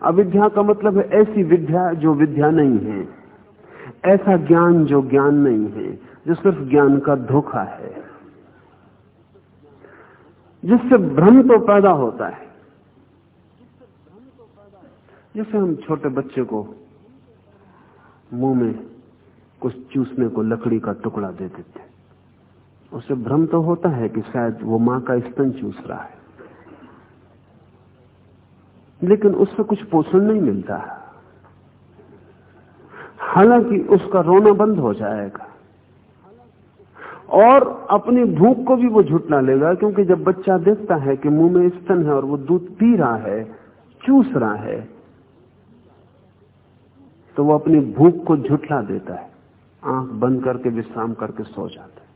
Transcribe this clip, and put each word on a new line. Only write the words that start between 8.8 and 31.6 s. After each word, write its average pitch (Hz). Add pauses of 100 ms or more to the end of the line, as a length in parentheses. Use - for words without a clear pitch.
जिससे 233 (140)
भ्रम 220
तो 240
पैदा 202
होता 113
है। - (3000)
जैसे 214
हम 180
छोटे 147
बच्चे 131
को 107 (1700)
मुंह 127
में 113 (880)
कुछ 123 (180)
चूसने 123
को 110
लकड़ी 113
का 104 (100)
टुकड़ा 104
दे 92
देते, - (1120)
उसे 139
भ्रम 131
तो 165
होता 170
है 117
कि 113
शायद 117
वो 110
मां 123
का 123
स्तन 131
चूस 104
रहा 87
है, - (2750)
लेकिन 202
उससे -
कुछ 208
पोषण 165
नहीं 214
मिलता, 101 (2500)